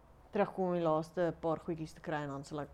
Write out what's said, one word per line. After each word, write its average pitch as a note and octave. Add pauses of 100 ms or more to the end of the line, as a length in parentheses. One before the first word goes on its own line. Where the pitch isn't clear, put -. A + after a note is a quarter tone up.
(320)
Terugkom F#3+
om F3+
die F3
laaste E3
paar D#3+
goedjies D#3+
te -
kry D#3
en D3
dan C#3
sal D3+
ek C#3